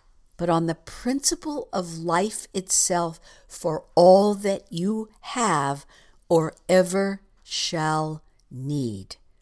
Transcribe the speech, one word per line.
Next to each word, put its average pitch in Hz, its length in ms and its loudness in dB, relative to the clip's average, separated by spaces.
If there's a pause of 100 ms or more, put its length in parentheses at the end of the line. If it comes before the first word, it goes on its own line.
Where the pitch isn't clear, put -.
(360)
but 170 120 -4
on 165 180 2
the 165 100 -2
principle - 960 -6
of 170 260 -6
life 170 560 -2
itself 175 640 -2 (280)
for - 360 -6 (120)
all 196 380 8
that 196 380 -4
you 214 360 -4 (120)
have 143 640 -2 (440)
or 160 260 2 (140)
ever 190 540 2 (220)
shall 156 800 -4 (280)
need. 123 640 -6 (260)